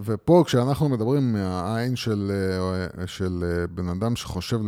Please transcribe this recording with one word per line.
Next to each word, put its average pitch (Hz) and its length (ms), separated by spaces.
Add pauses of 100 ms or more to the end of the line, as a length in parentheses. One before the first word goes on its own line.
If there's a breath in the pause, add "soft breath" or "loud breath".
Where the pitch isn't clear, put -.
ופה 151 420
כשאנחנו 135 420
מדברים 123 440
מהעין 104 640
של, 101 360 (640)
אה, 90 80
של, 90 380
אה, 87 220
בן 87 220
אדם 107 280
שחושב - 520